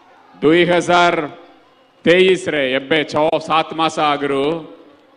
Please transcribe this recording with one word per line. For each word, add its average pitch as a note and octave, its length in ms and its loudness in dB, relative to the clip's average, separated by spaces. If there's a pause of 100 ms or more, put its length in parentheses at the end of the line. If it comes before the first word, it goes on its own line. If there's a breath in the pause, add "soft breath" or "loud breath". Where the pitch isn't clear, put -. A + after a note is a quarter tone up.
(420)
ଦୁଇ E3 240 4
ହଜାର E3+ 640 0 (760)
ତେଇଶରେ, E3+ 720 2
ଏବେ C#3 300 -2
ଛଅ D#3 340 -2
ସାତ D#3 360 -2
ମାସ D#3+ 260 -2
ଆଗରୁ C#3+ 680 -2 (520)